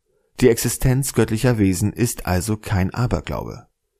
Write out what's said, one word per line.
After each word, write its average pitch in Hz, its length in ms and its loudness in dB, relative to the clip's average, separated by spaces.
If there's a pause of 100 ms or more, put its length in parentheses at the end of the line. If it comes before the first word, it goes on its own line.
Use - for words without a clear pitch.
(400)
Die 123 100 8
Existenz 127 640 0
göttlicher 113 420 2
Wesen 98 380 2
ist - 320 -2
also 92 320 -2
kein 92 340 -2
Aberglaube. 71 760 -6 (320)